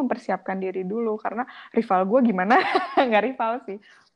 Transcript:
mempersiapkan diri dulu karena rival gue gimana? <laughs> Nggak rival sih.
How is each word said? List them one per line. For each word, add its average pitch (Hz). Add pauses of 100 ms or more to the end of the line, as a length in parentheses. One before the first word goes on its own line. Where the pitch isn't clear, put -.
mempersiapkan 202
diri 190
dulu 214
karena 214 (240)
rival 190
gue 247
gimana? 202
<laughs> 370
Nggak 233
rival 233 (180)
sih. 196 (380)